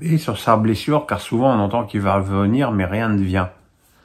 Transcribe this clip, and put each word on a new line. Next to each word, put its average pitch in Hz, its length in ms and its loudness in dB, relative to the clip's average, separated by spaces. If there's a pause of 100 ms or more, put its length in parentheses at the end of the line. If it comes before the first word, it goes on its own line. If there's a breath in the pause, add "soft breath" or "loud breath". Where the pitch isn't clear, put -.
(180)
sur 110 200 -4
sa 113 180 2
blessure ? 110 480 0
Car 101 160 -4
souvent, 127 320 0
on 113 60 2
entend 104 260 0
qu'il 104 160 -4
va 98 140 0
revenir, 101 560 0
mais 98 140 0
rien 107 240 -2
ne 104 120 0
vient. 92 300 0 (540 soft breath)